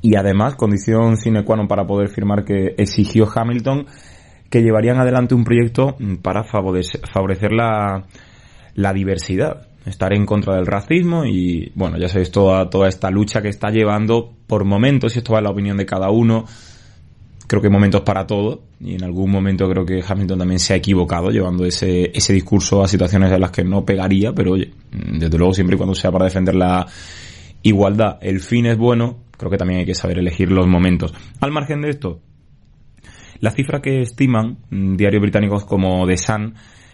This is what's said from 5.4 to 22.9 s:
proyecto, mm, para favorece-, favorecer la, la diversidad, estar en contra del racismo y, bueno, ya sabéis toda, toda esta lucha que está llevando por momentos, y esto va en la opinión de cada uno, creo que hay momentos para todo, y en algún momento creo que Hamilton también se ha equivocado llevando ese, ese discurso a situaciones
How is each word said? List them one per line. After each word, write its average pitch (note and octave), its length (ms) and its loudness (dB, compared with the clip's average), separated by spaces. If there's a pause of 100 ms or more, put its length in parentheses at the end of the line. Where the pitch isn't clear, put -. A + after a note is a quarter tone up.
proyecto, A#2+ 560 2
mm, F#2+ 240 -6
para F#2+ 220 -2
favorece-, F#2+ 560 -4 (120)
favorecer G2 380 -2
la, G#2+ 560 -2 (680)
la G2 180 0
diversidad, F#2+ 720 -4 (200)
estar F#2 280 -4
en G#2 100 2
contra G2+ 300 0
del F#2 120 0
racismo E3 600 0
y, F2+ 480 -2
bueno, E2 240 -4
ya F2 100 -2
sabéis F2+ 220 -2
toda, F#2+ 400 2
toda F#2+ 180 2
esta F#2 220 -4
lucha G2+ 320 0
que G#2 60 -4
está G#2 220 -6
llevando G#2+ 640 0 (120)
por G2+ 180 0
momentos, A#2+ 520 2
y - 20 -2
esto A2+ 140 -4
va A2 60 4
en G#2+ 80 0
la G2+ 40 0
opinión G2+ 260 -4
de G2 80 -2
cada F#2+ 260 -2
uno, A2+ 340 2 (1040)
creo G2+ 120 2
que F#2+ 60 2
hay G2+ 60 6
momentos G2+ 300 4
para F#2+ 220 -2
todo, G#2 380 -4 (160)
y F#2 160 -10
en F#2 80 -8
algún F#2 300 -2
momento F#2+ 360 0
creo F#2 160 -2
que F2+ 220 -2
Hamilton F#2+ 320 -2
también F2+ 220 0
se - 140 -2
ha - 20 2
equivocado F2+ 540 0
llevando F2+ 340 0
ese, F2+ 500 0
ese - 180 0
discurso G2 520 2
a - 20 4
situaciones F#2 460 2